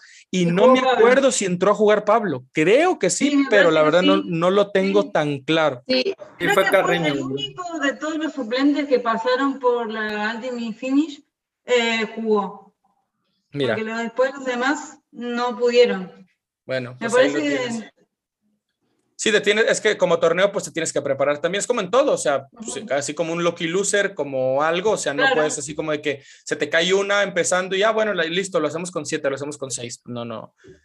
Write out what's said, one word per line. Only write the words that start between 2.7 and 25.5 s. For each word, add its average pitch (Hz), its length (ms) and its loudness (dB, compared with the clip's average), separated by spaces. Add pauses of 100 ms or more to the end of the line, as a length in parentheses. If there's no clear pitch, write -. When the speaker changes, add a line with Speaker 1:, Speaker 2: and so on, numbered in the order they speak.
Speaker 1:
que 180 120 2
sí, - 180 0
Speaker 2:
Sí, 285 80 2
me 277 140 2
Speaker 1:
pero 190 200 6
la 156 120 4
Speaker 2:
parece 156 180 4
que 185 60 2
Speaker 1:
verdad 190 100 4
no, 196 60 0
Speaker 2:
sí. 196 80 -8
Speaker 1:
no 170 200 0
lo 202 200 2
tengo 196 320 2
Speaker 2:
Sí. - 100 -4
Speaker 1:
tan 147 280 0
claro. 151 460 0
Speaker 3:
Sí. 254 200 0
Speaker 4:
Sí, - 80 -4 (240)
Speaker 2:
Creo 381 160 0
Speaker 4:
fue 392 80 4
Speaker 2:
que 392 80 0
fue 196 80 4
Speaker 4:
Carreño, 339 300 0
Speaker 2:
el 277 140 -2
Speaker 4:
güey. 135 120 -6
Speaker 2:
único 330 460 -8
de 269 160 -2
todos 311 200 -6
los 302 160 -6
suplentes 277 560 -2
que 247 100 2
pasaron 254 600 -2
por 240 320 0
la 214 460 -4
Ultimate 240 360 -8
Finish, 277 500 -2 (440)
eh, 226 480 0
jugó. 214 600 -4 (800)
Speaker 1:
Mira. 131 220 -2
Speaker 2:
Porque 220 160 -6
lo, 226 80 -6
después 254 340 -2
los 262 140 -12
demás 262 520 -4 (140)
no 240 460 -6
pudieron. 240 680 2 (380)
Speaker 1:
Bueno, 127 280 -6
Speaker 2:
Me 220 180 -8
Speaker 1:
pues - 40 0
ahí 269 160 6
Speaker 2:
parece 294 80 -2
Speaker 1:
lo 302 60 -2
Speaker 2:
que 262 240 -2
Speaker 1:
tienes. 226 240 -8 (1200)
Sí, - 140 0
te 208 120 4
tienes, 214 260 2
es - 140 0
que 208 160 2
como 170 200 2
torneo, 175 320 2
pues, 190 140 -6
te 156 60 -12
tienes 160 240 -6
que 139 80 0
preparar. 139 400 0
También 180 160 -2
es 196 80 -4
como - 160 -2
en 180 80 -6
todo, 254 220 2
o - 40 2
sea, 139 360 -2
Speaker 2:
Ujú. 110 200 -20
Speaker 1:
pues, 120 200 -10
así 139 200 -2
como 165 220 -4
un 170 100 -4
lucky 170 220 -2
loser, 196 480 0
como 135 480 -2
algo, 180 300 0
o 180 40 0
sea, 147 160 -4
no 196 120 0
Speaker 2:
Claro. 269 100 4
Speaker 1:
puedes 151 240 0